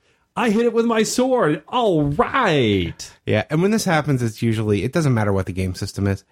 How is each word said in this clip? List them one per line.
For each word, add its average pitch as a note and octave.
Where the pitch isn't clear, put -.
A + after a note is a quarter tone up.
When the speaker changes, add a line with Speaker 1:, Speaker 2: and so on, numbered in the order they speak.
Speaker 1:
"I A#3
hit A3+
it A3+
with A3+
my A3+
sword! A3
All G#3
right!" C#3+
Speaker 2:
Yeah, G#2+
and D#3
when G3+
this A3
happens, C#3+
it's A2+
usually, G#2+
it B2+
doesn't D3+
matter G#2
what F#2+
the G2
game F#2
system G2+
is. G2